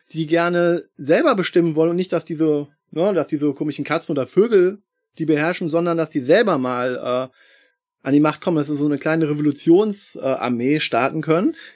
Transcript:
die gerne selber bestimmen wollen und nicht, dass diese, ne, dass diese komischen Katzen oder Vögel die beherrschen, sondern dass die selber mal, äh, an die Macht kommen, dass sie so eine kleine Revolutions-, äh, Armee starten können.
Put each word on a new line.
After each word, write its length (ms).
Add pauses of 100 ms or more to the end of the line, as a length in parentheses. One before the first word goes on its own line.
(120)
die 160
gerne 560 (120)
selber 380
bestimmen 420
wollen 140
und 60
nicht, 180
dass 100
diese, 440 (240)
ne, 240
dass 100
diese 300
komischen 280
Katzen 280
oder 160
Vögel 560 (340)
die 80
beherrschen, 460
sondern 260
dass 140
die 100
selber 380
mal, 760
äh, 20 (720)
an 60
die 60
Macht 220
kommen, 160
dass 100
sie 100
so 80
eine 140
kleine 280
Revolutions-, 880
äh, 20
Armee 600
starten 440
können. 320 (200)